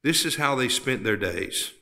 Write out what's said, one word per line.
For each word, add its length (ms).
This 220
is 140
how 180
they 140
spent 340
their 140
days. 540